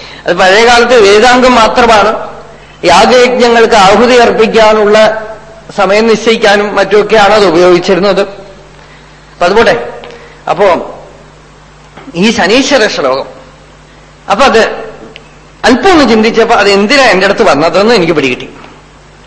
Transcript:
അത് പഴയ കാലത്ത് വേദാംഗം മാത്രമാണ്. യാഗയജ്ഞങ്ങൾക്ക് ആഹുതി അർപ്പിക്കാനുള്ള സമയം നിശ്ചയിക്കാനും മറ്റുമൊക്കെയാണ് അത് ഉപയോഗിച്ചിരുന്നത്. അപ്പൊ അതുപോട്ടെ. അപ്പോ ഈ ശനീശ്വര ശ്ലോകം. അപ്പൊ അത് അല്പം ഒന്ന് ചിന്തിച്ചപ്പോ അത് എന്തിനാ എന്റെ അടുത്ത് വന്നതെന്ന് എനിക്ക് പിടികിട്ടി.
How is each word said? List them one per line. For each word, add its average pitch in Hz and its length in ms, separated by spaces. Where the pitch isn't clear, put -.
അത് 175 120
പഴയ 196 300
കാലത്ത് 240 340
വേദാംഗം 240 540
മാത്രമാണ്. 220 760
യാഗയജ്ഞങ്ങൾക്ക് 233 880
ആഹുതി 208 400
അർപ്പിക്കാനുള്ള 214 1120
സമയം 202 300
നിശ്ചയിക്കാനും 208 680
മറ്റുമൊക്കെയാണ് 202 580
അത് 208 120
ഉപയോഗിച്ചിരുന്നത്. 180 760
അപ്പൊ - 1200
അതുപോട്ടെ. 208 420
അപ്പോ 165 460
ഈ 202 160
ശനീശ്വര 220 560
ശ്ലോകം. 135 380
അപ്പൊ 233 140
അത് 214 440
അല്പം 254 260
ഒന്ന് 285 180
ചിന്തിച്ചപ്പോ 220 460
അത് 202 140
എന്തിനാ 208 340
എന്റെ 190 220
അടുത്ത് 196 180
വന്നതെന്ന് 170 520
എനിക്ക് 170 180
പിടികിട്ടി. 135 360